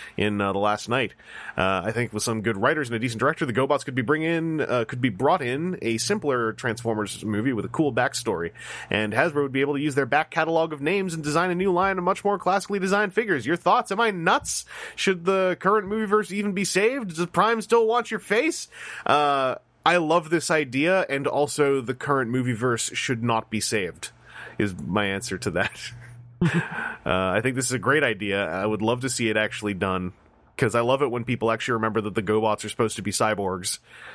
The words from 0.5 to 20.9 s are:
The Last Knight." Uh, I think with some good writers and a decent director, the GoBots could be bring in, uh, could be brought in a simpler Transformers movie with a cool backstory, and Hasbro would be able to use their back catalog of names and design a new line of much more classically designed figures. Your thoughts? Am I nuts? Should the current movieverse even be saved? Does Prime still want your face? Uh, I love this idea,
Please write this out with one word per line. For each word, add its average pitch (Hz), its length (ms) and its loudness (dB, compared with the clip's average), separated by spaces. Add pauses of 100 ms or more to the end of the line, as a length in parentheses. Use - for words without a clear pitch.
The 95 60 -2
Last 104 300 0
Knight." 120 260 -2 (420)
Uh, 95 280 2
I 104 80 -2
think 113 200 -4
with 107 100 -4
some 110 200 -2
good 110 160 0
writers 139 320 2
and 117 60 -2
a 110 40 -6
decent 117 200 -4
director, 147 260 0
the 120 80 -2
GoBots 135 300 2
could 131 120 -8
be 127 60 2
bring 151 200 0
in, 160 380 -2
uh, 123 260 0
could 123 140 -8
be 131 100 2
brought 143 320 2
in 151 400 -4
a 113 160 0
simpler 123 540 0
Transformers 113 720 -4
movie 107 280 0
with 101 120 -2
a - 40 -8
cool 147 240 0
backstory, 110 600 -2 (360)
and 104 240 0
Hasbro 147 300 2
would 139 100 -2
be 131 100 0
able 143 120 0
to 139 60 -2
use 147 160 -2
their 143 100 2
back 151 240 2
catalog 160 420 0
of 147 80 -8
names 185 320 0
and 160 120 -6
design 165 260 2
a 175 60 0
new 190 160 2
line 190 260 2
of 180 60 -2
much 185 200 0
more 202 140 2
classically 196 400 0
designed 196 360 0
figures. 180 320 0
Your 160 100 2
thoughts? 220 340 4
Am 196 100 0
I 226 100 2
nuts? 190 560 0 (280)
Should 180 300 0
the 185 340 2
current 202 300 2
movieverse 214 440 0
even 202 200 -2
be 190 120 -2
saved? 214 520 0
Does 175 100 0
Prime 220 360 2
still 233 240 4
want 226 240 0
your 208 100 -4
face? 254 480 0 (380)
Uh, 139 480 4 (320)
I 170 100 6
love 160 320 4
this 160 220 0
idea, 156 580 2